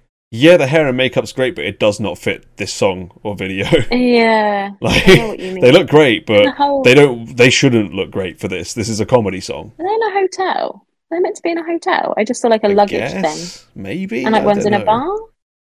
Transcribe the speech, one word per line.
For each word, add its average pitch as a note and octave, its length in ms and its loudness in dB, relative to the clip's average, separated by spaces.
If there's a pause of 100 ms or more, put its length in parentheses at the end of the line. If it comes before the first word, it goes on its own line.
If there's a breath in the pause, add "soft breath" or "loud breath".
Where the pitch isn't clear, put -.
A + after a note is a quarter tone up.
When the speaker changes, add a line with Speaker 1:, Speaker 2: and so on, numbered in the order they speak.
(320)
Speaker 1:
yeah, D3+ 240 6
the D3+ 120 2
hair D#3 180 2
and B2+ 100 -2
makeup's B2+ 360 -2
great, B2+ 240 -2
but D2 80 -8
it - 160 -6
does G#2 200 -6
not F#2 180 -6
fit - 260 -6 (120)
this G2 160 -8
song F#2 380 -4 (140)
or G#2 120 -8
video. F#2+ 300 -6 (140)
<laughs> - 100 -4
Speaker 2:
Yeah, A3+ 920 0
Speaker 1:
Like, - 280 0
Speaker 2:
I F#3+ 60 10
know A3 140 4
what G3+ 120 -8
you F#3 120 -8
mean. - 80 -6
Speaker 1:
they B2+ 120 6
look D#3 160 4
great, D#3 380 4
but G#2 180 4
Speaker 2:
The - 80 0
whole C#4+ 300 0
Speaker 1:
they B2+ 120 6
don't, B2+ 420 2
they B2 140 6
shouldn't A#2 440 0
look F#2 160 -4
great F#2 300 -8
for G2+ 80 -6
this. F2+ 260 -8
This A2+ 140 -4
is A2 120 -4
a G2+ 60 -2
comedy G2+ 340 0
song. F2 380 -12
Speaker 2:
Are D#4+ 60 -10
they G4+ 100 -2
in A4+ 80 -2
a G4+ 180 -4
hotel? - 680 -6 (240)
They're E4 100 -4
meant G#4+ 160 -4
to - 60 -20
be E4+ 80 -4
in E4+ 80 -4
a E4 60 -10
hotel. E4+ 520 -4
I A3 80 -2
just A#3+ 160 -8
saw, B3 80 0
like, A3 160 2
a G#3 40 2
Speaker 1:
I G3+ 40 2
Speaker 2:
luggage G3+ 400 0
Speaker 1:
guess, E3+ 500 -8
Speaker 2:
thing. - 200 -18
Speaker 1:
maybe. F#3+ 420 -8
Speaker 2:
And, A3 80 -2
like, G#3+ 100 2
Speaker 1:
I G3+ 40 0
Speaker 2:
one's G#3 180 0
Speaker 1:
don't G#3 100 0
Speaker 2:
in - 0 -
a G3+ 100 2
Speaker 1:
know. - 0 -
Speaker 2:
bar. C4+ 340 -2 (500)